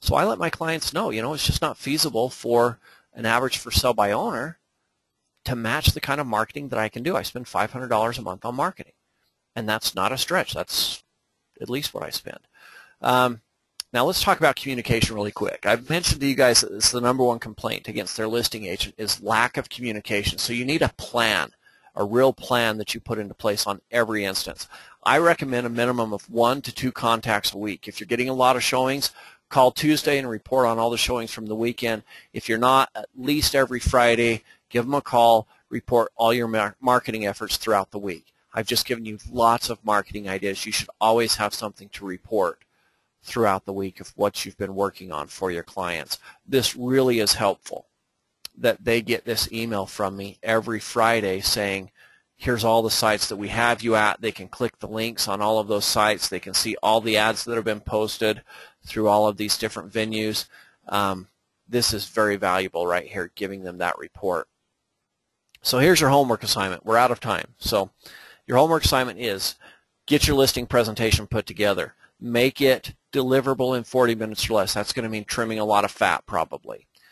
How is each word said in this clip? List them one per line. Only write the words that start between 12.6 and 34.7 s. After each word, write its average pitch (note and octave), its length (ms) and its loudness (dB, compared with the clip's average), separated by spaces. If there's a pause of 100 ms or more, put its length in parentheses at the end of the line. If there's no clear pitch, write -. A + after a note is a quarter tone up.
Um, B2 400 2 (540)
now A#2+ 100 2
let's F3 180 0
talk F#3+ 180 2
about D3+ 180 4
communication A#2 580 -2
really G#2 160 -4
quick. - 340 -6
I've A#2+ 240 2
mentioned E3 300 0
to C#3 80 0
you C3+ 80 0
guys B2 240 6
that - 140 -2
it's G#2+ 180 2
the B2 80 -2
number B2+ 240 2
one A#2 160 2
complaint A2 480 -8
against G2+ 300 -8
their A2 100 -4
listing A2+ 380 -4
agent F#2 320 -6
is G#2 240 -4
lack A2 340 2
of - 140 -6
communication. G#2+ 720 -4
So - 120 -4
you A#2+ 140 -2
need D3+ 160 0
a C3+ 160 2
plan, G#2+ 540 0 (440)
a G#2 80 -2
real B2 300 4
plan A#2 460 -2
that - 160 -6
you A2+ 40 -10
put A2 200 -6
into G2+ 160 -10
place G#2 320 -2
on G2+ 140 -6 (100)
every A2 340 0
instance. - 420 -6 (360)
I C3+ 160 4
recommend C#3 480 2
a - 20 -4
minimum A#2 440 -2
of - 140 -10
one A#2 360 2
to A2+ 100 -12
two B2+ 180 -4
contacts A2+ 600 0
a - 60 -10
week. G#2 280 -8
If G#2 120 -14
you're G2+ 80 -12
getting A#2+ 220 -2
a C3 40 -4
lot B2+ 220 4
of A#2+ 80 -2
showings, C3 480 0 (380)
call B2+ 200 6
Tuesday D3 480 2
and C3+ 100 -4
report B2 380 0
on A2+ 140 2
all A#2 100 2
the A#2 80 0
showings A#2 340 -2
from A2+ 140 -12
the G#2+ 100 -6
weekend. A2+ 460 -2 (300)
If - 180 -8
you're A2+ 80 2
not, C3 380 4
at G#2+ 200 -10
least C#3 380 0
every B2+ 280 2
Friday, A#2 640 4 (260)
give A#2+ 160 0